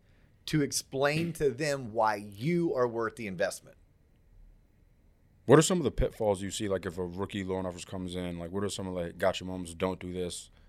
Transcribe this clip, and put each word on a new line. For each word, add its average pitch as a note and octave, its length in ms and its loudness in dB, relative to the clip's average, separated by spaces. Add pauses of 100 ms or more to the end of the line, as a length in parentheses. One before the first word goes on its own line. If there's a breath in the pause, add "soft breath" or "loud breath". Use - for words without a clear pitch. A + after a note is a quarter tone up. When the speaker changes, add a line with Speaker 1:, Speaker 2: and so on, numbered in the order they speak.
(480 soft breath)
Speaker 1:
to D#3 140 4
explain D3 720 0
to D3 160 2
them C3+ 420 -2
why A2 240 4
you A#2 580 0
are B2 140 4
worth A2+ 300 -2
the A2+ 100 -6
investment. F#2 480 -4 (1700)
Speaker 2:
What B2+ 140 10
are D#3+ 40 8
some F3+ 160 0
of D#3+ 40 0
the A2+ 80 2
pitfalls G#2 500 0
you G2 100 -6
see, G#2 180 -4
like, F#2 160 -2
if F2 120 -6
a F#2 80 -4
rookie F#2+ 380 -4
loan F#2+ 220 -2
officer F2 200 -8
comes F#2 300 -8
in? F2+ 240 -6
Like, E2+ 120 -10
what G2 120 -4
are G2+ 60 -2
some F#2+ 180 -6
of, F#2 60 -6
like, F2 240 -6
gotcha F#2 260 2
moments, F2+ 300 -8
don't F#2 260 -2
do F2+ 140 -10
this? F2+ 360 -6 (200 soft breath)